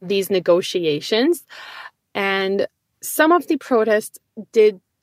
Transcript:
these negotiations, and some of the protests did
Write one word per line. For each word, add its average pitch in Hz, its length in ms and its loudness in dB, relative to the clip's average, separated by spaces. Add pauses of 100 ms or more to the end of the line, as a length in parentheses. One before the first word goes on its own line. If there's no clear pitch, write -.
these 190 280 -4
negotiations, 185 1120 0 (680)
and 196 540 -2 (340)
some - 300 0
of 349 160 2
the 320 100 0
protests 220 600 -2 (320)
did 214 300 4 (220)